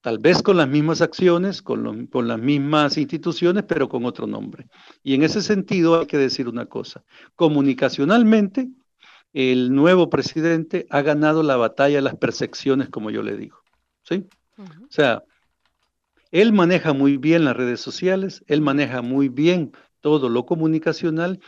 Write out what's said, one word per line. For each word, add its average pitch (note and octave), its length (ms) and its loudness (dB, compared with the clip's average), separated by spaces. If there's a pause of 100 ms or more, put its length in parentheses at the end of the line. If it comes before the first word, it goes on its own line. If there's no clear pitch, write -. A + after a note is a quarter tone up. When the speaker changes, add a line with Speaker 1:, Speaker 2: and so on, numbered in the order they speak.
Speaker 1:
tal A2+ 180 -4
vez E3 240 4
con F#3+ 140 4
las D3+ 120 2
mismas D3 320 0
acciones, F3+ 600 0
con A2+ 200 -6
lo-, A2+ 280 -10
con A#2+ 180 -4
las A#2 120 -6
mismas C#3+ 560 0
instituciones, E3+ 680 -2
pero D3+ 240 -2
con B2 160 -6
otro A#2+ 220 -6
nombre. G#2+ 400 -10 (360)
Y C#3 120 -2
en C#3 80 2
ese E3+ 200 0
sentido F3+ 580 2
hay D3+ 60 -4
que D3 120 -2
decir C3 300 -2
una A#2 180 -10
cosa. - 380 -14 (300)
Comunicacionalmente, F3 1300 2 (640)
el B2+ 420 0
nuevo E3 340 6
presidente E3 840 -2
ha C#3+ 120 0
ganado D3+ 400 2
la C#3+ 140 2
batalla C#3 400 0
de C#3 60 0
las C3+ 140 -4
percepciones, C3 720 -2
como G#2+ 220 -10
yo A2 120 -6
le G#2 140 -6
digo, G#2+ 220 -16 (440)
¿sí? F3+ 240 -6 (320)
Speaker 2:
Ujú. F#3 260 -20
Speaker 1:
O C#4+ 60 -20
sea, B2 320 0 (1080)
él G#3+ 200 4
maneja F3 400 2
muy C#3 260 2
bien D#3+ 260 2
las B2 120 0
redes B2 240 -2
sociales, F#3 680 -4
él D3 140 0
Speaker 2:
Ujú. D3+ 60 0
Speaker 1:
maneja C3+ 360 -2
muy C3 260 -2
bien D3+ 440 0 (280)
todo D3 280 0
lo A#2+ 160 0
comunicacional D#3+ 1040 -2